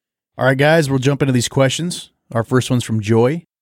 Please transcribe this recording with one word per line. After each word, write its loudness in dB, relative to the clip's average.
All 0
right, 2
guys, 2
we'll 0
jump 0
into 2
these 0
questions. -2
Our -2
first 0
one's 0
from -4
Joy. 0